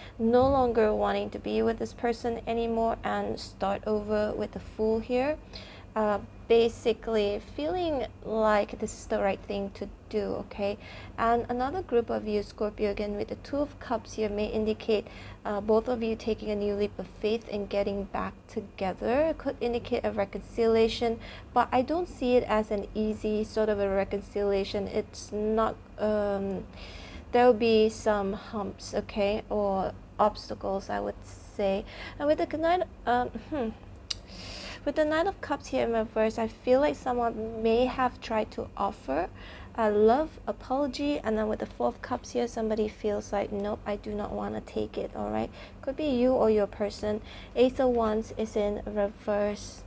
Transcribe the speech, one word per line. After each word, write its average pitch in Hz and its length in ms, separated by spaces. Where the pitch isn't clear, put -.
no 240 320
longer 240 460
wanting 202 340
to 208 100
be 214 220
with 226 160
this 226 160
person 233 540
anymore, 226 560
and 208 360
start - 460
over 214 480
with 208 200
the 190 60
Fool 220 380
here. 247 400
Uh, 208 240
basically 226 920
feeling 311 500
like 214 560
this 214 140
is - 140
the 214 120
right 196 220
thing 202 300
to 202 160
do, 214 120
okay? 202 320
And 233 320
another 262 320
group 233 280
of 214 180
you, 208 160
Scorpio, 208 480
again 208 260
with 214 120
the 214 60
Two - 220
of 285 220
Cups - 340
here, 214 160
may 208 160
indicate, 214 640
uh, 208 140
both 220 280
of 247 140
you 226 140
taking 214 340
a 214 60
new 202 200
leap 202 220
of 190 100
faith 226 320
and 202 180
getting 202 360
back 190 280
together. 220 920
Could 277 220
indicate 240 460
a 214 60
reconciliation, 226 1080
but 240 180
I 254 100
don't 320 260
see 247 280
it 247 80
as 220 280
an 202 240
easy 214 480
sort 214 260
of 208 100
a 202 100
reconciliation. 202 1000
It's - 440
not, 220 440
um, 202 640
there 240 140
will 247 80
be 220 360
some 208 440
humps, 202 600
okay, 208 560
or 196 420
obstacles, 202 680
I 208 100
would 202 260
say. 196 580
And 294 100
with 302 100
the 330 200
Knight, 339 260
um, 247 240
hmm. 262 200
With 285 80
the 311 80
Nine 311 240
of 392 140
Cups - 260
here 254 180
in 233 60
reverse, 220 480
I 226 80
feel 247 320
like 294 160
someone 226 640
may 226 260
have 247 340
tried 214 300
to - 260
offer 269 500
a 220 160
love 220 560
apology, 285 720
and 220 180
then 214 120
with 208 100
the 220 60
Four 240 240
of 240 120
Cups - 300
here, 240 160
somebody 220 400
feels 208 460
like, 202 180
"Nope, 202 340
I 208 120
do 208 180
not 202 160
wanna 208 300
take 214 360
it," - 160
all 104 160
right? 107 200
Could 269 160
be 311 80
you 254 260
or 226 180
your 208 180
person. 208 520
Ace 254 280
of 254 80
Wands 220 480
is 220 180
in 208 300
reverse. 208 1000